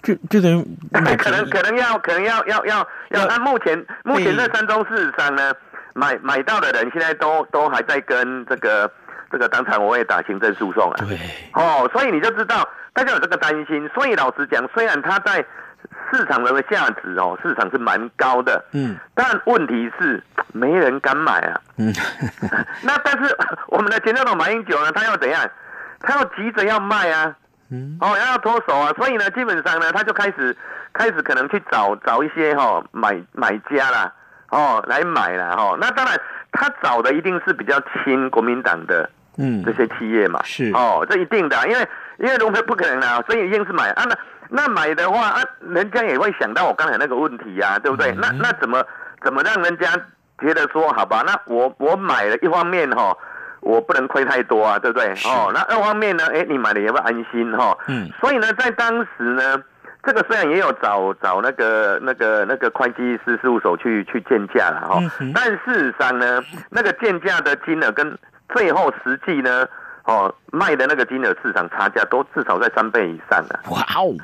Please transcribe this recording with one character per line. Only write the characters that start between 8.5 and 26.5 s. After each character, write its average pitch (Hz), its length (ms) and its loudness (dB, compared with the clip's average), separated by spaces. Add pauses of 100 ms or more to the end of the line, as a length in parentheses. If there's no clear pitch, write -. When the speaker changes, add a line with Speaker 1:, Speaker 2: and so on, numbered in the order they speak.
Speaker 2:
个， 107 340 2 (420)
这 - 60 -4
个 120 100 2
当 123 160 0
场 104 200 0
我 104 80 2
会 120 120 2
打 87 180 0
行 98 160 -6
政 104 160 2
诉 95 180 -4
讼 92 200 2
啊。 - 160 -6
Speaker 1:
对。 95 100 -6 (360)
Speaker 2:
哦， 143 380 2
所 262 120 0
以 254 60 0
你 156 100 0
就 226 120 2
知 220 120 -4
道 202 220 0 (260)
大 247 100 0
家 262 100 0
有 190 60 0
这 156 80 0
个 - 100 -2
担 160 140 0 (160)
心。 151 280 -4
所 277 120 0
以 240 80 2
老 139 220 2
实 143 100 -4
讲， 127 260 0
虽 226 120 0
然 170 180 0
他 185 180 0
在 196 240 0 (680)
市 262 140 0
场 127 180 0
的 131 180 2
价 165 260 0 (140)
值 92 160 -6
哦， 92 240 0
市 170 140 -2
场 104 140 0
是 135 60 -4
蛮 113 400 0
高 127 240 2
的。 123 320 0
Speaker 1:
嗯。 127 240 -2 (180)
Speaker 2:
但 247 120 2 (200)
问 220 200 4
题 117 320 -2
是 139 240 -2 (300)
没 123 180 0
人 143 300 4
敢 139 160 0
买 139 240 2
啊。 82 200 -2 (160)
Speaker 1:
嗯。 110 160 2 (460)
Speaker 2:
<laughs> - 440 -4
那 277 160 0
但 285 140 0 (100)
是 277 140 2 (300)
我 - 120 0
们 208 120 2
的 220 100 2
前 220 140 2
总 240 100 2
统 220 120 2
马 160 120 0
英 220 160 -2
九 147 200 0
呢， 156 80 2
他 208 120 0
要 220 120 0
怎 139 120 0
样？ 147 160 0 (560)
他 269 160 0
要 277 80 2 (120)
急 214 160 -4